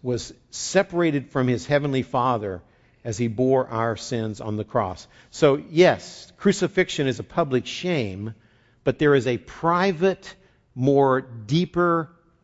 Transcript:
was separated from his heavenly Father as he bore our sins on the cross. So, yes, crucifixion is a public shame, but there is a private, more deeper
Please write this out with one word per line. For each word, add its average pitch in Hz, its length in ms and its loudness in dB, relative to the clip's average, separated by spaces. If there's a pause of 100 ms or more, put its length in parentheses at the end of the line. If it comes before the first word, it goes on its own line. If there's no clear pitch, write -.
was 123 300 -6 (180)
separated 170 800 -2
from 127 200 0
his 123 180 -2
heavenly 143 360 0
Father 110 600 -2 (420)
as 113 140 -6
he 120 100 -2
bore 127 400 0
our 113 300 -2
sins 110 420 -6
on 107 160 -6
the 107 80 -6
cross. 95 420 -4 (240)
So, 147 400 4
yes, 156 680 2
crucifixion 180 680 0
is 120 120 -2
a - 40 -8
public 131 440 -2
shame, 110 680 -6 (480)
but 131 160 -2
there 147 160 6
is 123 120 2
a 123 100 0
private, 175 1000 -2 (400)
more 135 460 4
deeper 160 920 -2 (340)